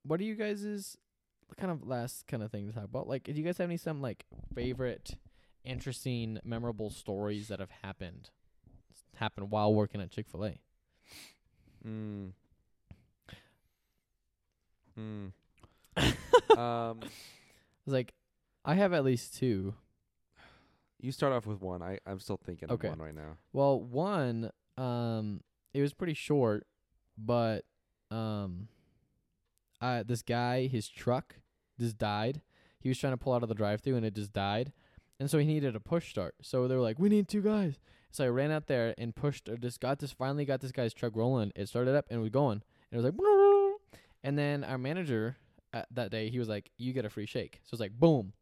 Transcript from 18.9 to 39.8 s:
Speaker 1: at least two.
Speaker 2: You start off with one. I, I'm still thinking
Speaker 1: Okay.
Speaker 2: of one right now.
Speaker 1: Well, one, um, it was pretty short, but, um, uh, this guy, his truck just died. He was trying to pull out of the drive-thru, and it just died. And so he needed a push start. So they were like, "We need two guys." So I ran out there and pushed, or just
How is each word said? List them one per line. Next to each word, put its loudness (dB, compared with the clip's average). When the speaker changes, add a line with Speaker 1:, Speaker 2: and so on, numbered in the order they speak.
Speaker 1:
at 4
least 2
two. 0
Speaker 2:
You -6
start 2
off 0
with -6
one. -6
I, -6
I'm -6
still -6
thinking -8
Speaker 1:
Okay. -2
Speaker 2:
of -4
one -10
right -12
now. -14
Speaker 1:
Well, 4
one, -2
um, -2
it 2
was 0
pretty -4
short, 2
but, 0
um, -4
uh, -2
this -2
guy, 0
his -2
truck -2
just -2
died. -2
He -4
was 0
trying 0
to -2
pull 0
out 2
of -2
the 0
drive-thru, 0
and 2
it -2
just -6
died. 0
And -2
so 4
he 6
needed 2
a -4
push -2
start. -4
So 0
they 2
were 4
like, 0
"We 6
need 6
two 0
guys." 2
So -2
I 4
ran 2
out -2
there 2
and -6
pushed, -2
or -4
just -6